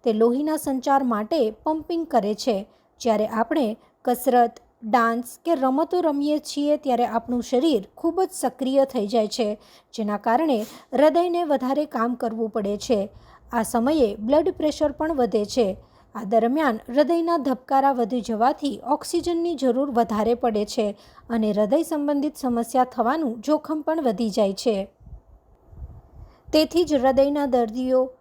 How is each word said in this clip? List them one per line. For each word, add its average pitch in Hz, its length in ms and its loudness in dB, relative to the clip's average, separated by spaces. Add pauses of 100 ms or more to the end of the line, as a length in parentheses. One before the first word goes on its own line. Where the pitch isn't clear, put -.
તે 226 100 0
લોહીના 262 440 2
સંચાર 277 460 0
માટે 220 480 0
પમ્પિંગ 320 560 -4
કરે 214 260 0
છે. 208 340 -4 (320)
જ્યારે 214 280 0
આપણે 226 500 -2 (280)
કસરત, 240 540 2 (240)
ડાન્સ 233 600 0
કે 339 100 2
રમતો 285 460 0
રમીએ 294 380 0
છીએ 294 380 -2
ત્યારે 247 280 0
આપણું 233 360 -2
શરીર 247 460 0 (100)
ખૂબ 339 260 -2
જ 302 80 0
સક્રિય 269 540 0
થઈ 247 220 -4
જાય 214 200 0
છે, 208 300 -4 (360)
જેના 208 240 -4
કારણે 233 480 0 (280)
હૃદયને 339 500 2
વધારે 277 420 0
કામ 240 300 -2
કરવું 226 340 -4
પડે 208 280 -4
છે. 208 320 -2 (440)
આ 233 100 0
સમયે 240 520 2
બ્લડ 294 340 2
પ્રેશર 302 420 -2
પણ 311 220 -4
વધે 226 320 0
છે. 202 320 0 (380)
આ 208 80 -6
દરમિયાન 233 560 2 (100)
હૃદયના 330 480 2
ધબકારા 269 540 2
વધી 240 300 -2
જવાથી 233 680 -2
ઓક્સિજનની 339 680 -2
જરૂર 269 360 0
વધારે 226 420 0
પડે 220 320 0
છે 208 320 -4 (320)
અને 220 220 0
હૃદય 214 320 2
સંબંધિત 294 520 -2
સમસ્યા 247 480 0
થવાનું 247 580 -2
જોખમ 302 400 -2
પણ 320 200 -2
વધી 226 280 0
જાય 196 240 0
છે. 202 340 -2 (1700)
તેથી 311 300 2
જ 294 100 0
હૃદયના 269 520 2
દર્દીઓ 254 760 0